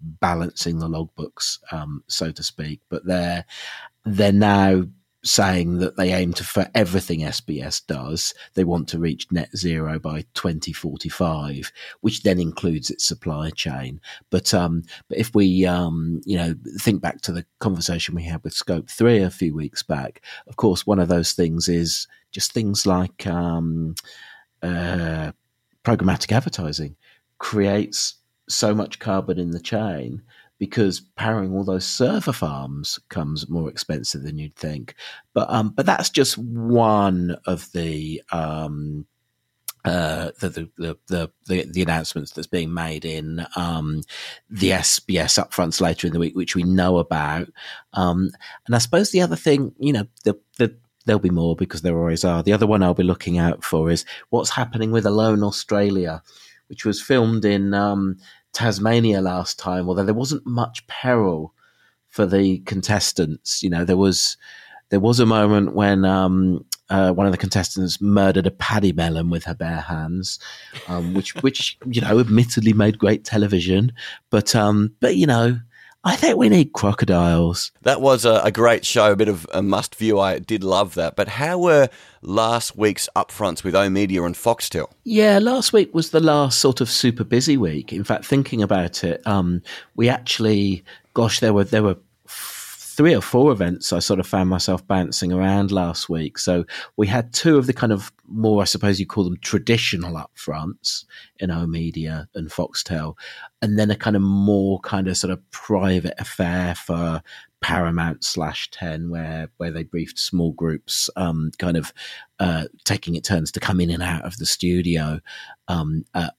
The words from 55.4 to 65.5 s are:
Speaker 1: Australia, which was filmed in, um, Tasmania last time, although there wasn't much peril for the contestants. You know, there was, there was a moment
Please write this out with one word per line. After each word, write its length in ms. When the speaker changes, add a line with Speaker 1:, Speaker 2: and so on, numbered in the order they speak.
Speaker 1:
Australia, 800
which 180
was 160
filmed 440
in, 280
um, 460
Tasmania 680
last 380
time, 300
although 160
there 100
wasn't 300
much 420
peril 680
for 180
the 340
contestants. 1040
You 80
know, 160
there 100
was, 400
there 120
was 200
a 60
moment 480